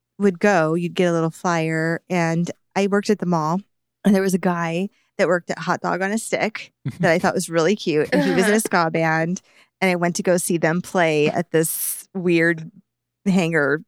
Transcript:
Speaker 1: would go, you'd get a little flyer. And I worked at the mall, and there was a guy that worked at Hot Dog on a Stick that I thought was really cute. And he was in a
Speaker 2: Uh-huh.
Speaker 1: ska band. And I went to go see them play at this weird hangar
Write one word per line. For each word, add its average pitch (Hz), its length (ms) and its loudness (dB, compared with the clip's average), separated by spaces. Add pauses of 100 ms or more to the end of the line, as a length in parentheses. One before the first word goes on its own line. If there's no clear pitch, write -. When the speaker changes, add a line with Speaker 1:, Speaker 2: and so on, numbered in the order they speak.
(200)
Speaker 1:
would 196 200 0
go, 165 360 4
you'd 170 180 -4
get 180 160 2
a 170 40 2
little 165 180 0
flyer. 160 800 -2
And 170 400 0 (260)
I 196 120 2
worked 202 220 0
at 208 100 2
the 190 60 -6
mall, 170 360 0 (440)
and 202 100 6
there 190 60 4
was 190 140 0
a - 40 0
guy 175 500 -2 (280)
that 190 100 2
worked 175 220 0
at - 80 -6
Hot 165 240 -4
Dog 175 220 -4
on 196 80 -4
a 220 80 -2
Stick - 520 -6 (280)
that 175 120 2
I - 80 2
thought 190 140 0
was 170 160 -4
really 165 260 2
cute. 151 380 -2
And 190 100 2
he 185 80 0
was 185 140 2
in 202 60 2
a - 20 4
Speaker 2:
Uh-huh. 220 60 2
Speaker 1:
ska 170 320 0
band. 165 500 0 (400)
And 190 80 2
I 180 60 2
went 175 220 0
to 202 60 -4
go 180 140 4
see 175 220 -2
them 165 240 0
play 160 440 2
at - 220 -2
this - 640 -2
weird 170 560 0 (560)
hangar 165 640 2